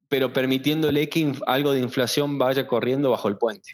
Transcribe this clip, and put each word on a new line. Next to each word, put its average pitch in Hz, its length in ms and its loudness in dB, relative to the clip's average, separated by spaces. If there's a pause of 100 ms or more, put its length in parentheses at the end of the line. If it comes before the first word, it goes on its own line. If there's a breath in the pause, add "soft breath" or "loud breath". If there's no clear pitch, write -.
pero 131 220 2
permitiéndole 147 800 0
que 165 120 0
inf-, 143 260 -2
algo 143 260 2
de 135 60 2
inflación 135 580 -2
vaya 131 300 0
corriendo 127 420 0
bajo 110 200 0
el 101 80 -2
puente. 110 360 -4